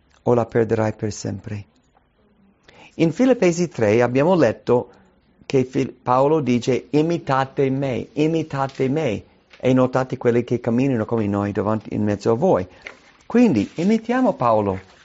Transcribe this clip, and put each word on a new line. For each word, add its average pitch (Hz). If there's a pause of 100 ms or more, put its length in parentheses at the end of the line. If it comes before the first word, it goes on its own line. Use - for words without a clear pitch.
(240)
o 120
la 117
perderai 110
per 107
sempre? 104 (1300)
In 160
Filippesi 180
tre 113
abbiamo 135
letto 120 (540)
che 131
Fil-, 131
Paolo 139
dice: 123
"Imitate 143
me, 131
imitate 151
me, 131 (340)
e 127
notate 127
quelli 120
che 120
camminano 120
come 113
noi 101
davanti, 107
in 107
mezzo 104
a -
voi." 123 (600)
Quindi 202
imitiamo 220
Paolo, 107 (240)